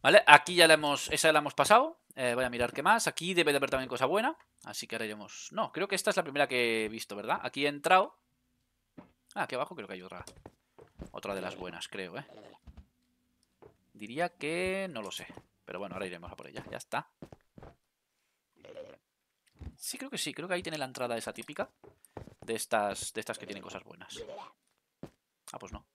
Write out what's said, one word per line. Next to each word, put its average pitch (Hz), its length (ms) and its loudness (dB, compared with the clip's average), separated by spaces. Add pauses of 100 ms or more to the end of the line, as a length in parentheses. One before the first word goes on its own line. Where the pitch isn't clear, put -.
Vale, 156 240 8
aquí 147 300 12
ya 165 100 10
la 160 80 12
hemos, 147 360 0
esa 156 220 4
la 151 60 6
hemos 147 160 -2
pasado. 247 480 4 (120)
Eh, 123 200 0
voy 127 100 0
a 123 60 -2
mirar 120 220 -2
qué 139 100 -6
más. 214 240 4
Aquí 170 280 -4
debe 156 180 4
de 143 60 2
haber 135 120 0
también 131 180 -2
cosa 127 180 0
buena. 220 300 0 (280)
Así 104 220 -10
que 113 100 -8
ahora 113 100 -4
iremos. 107 460 -12
No, 190 200 -4
creo 190 160 -4
que 196 60 -2
esta 190 160 0
es - 60 0
la 185 60 0
primera 143 260 0
que 117 360 0
he 107 40 -4
visto, 107 280 -10
¿verdad? 110 260 -4
Aquí 135 220 -4
he 147 40 2
entrado. 170 500 2 (1160)
Ah, 190 100 -4
aquí - 100 -8
abajo 127 200 -6
creo 110 140 -14
que 95 60 -10
hay 92 80 -12
otra. 90 220 -14 (880)
Otra - 240 -8
de 95 60 -4
las 92 160 -8
buenas, 87 320 -12
creo, 95 300 -10
¿eh? 143 80 -14 (1700)
Diría 123 380 -6
que 185 600 -4
no 120 120 -10
lo 95 80 -8
sé. - 160 -12 (380)
Pero - 140 -10
bueno, 95 160 -10
ahora 98 120 -6
iremos 87 240 -12
a - 60 -16
por - 120 -16
ella. - 220 -14
Ya - 60 -12
está. - 320 -8 (2750)
Sí, - 200 -10
creo 269 140 -12
que 220 80 -8
sí. 143 160 -6
Creo 170 140 -10
que 185 60 -2
ahí 175 80 -4
tiene 160 160 -8
la 143 60 -4
entrada 123 320 -4
esa 110 160 -6
típica. - 380 -10 (720)
De 113 140 -6
estas, 104 580 -2
de 113 80 -8
estas 110 180 -8
que - 80 -14
tienen 101 160 -12
cosas 90 220 -12
buenas. - 380 -18 (1300)
Ah, - 60 -14
pues 95 140 -14
no. 107 220 -14